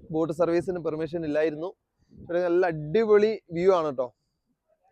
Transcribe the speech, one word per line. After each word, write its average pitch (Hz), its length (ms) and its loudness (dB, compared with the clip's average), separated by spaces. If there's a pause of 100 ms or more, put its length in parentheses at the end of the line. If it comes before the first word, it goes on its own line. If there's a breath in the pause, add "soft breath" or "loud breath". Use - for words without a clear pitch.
(120)
ബോട്ട് 160 220 -2
സർവീസിന് 170 460 -2
പെർമിഷൻ 160 460 -6
ഇല്ലായിരുന്നു. 151 480 -2 (380)
ഇവിടെ 165 320 -4
നല്ല 180 220 2
അടിപൊളി 208 760 2 (100)
വ്യൂ 175 220 4
ആണ് 151 240 0
ട്ടോ. 127 160 -4 (800)